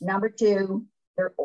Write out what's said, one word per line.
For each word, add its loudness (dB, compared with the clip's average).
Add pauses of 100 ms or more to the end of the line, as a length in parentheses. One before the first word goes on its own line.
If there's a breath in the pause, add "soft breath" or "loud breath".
Number -2
two, 0 (300)
there, -2 (100)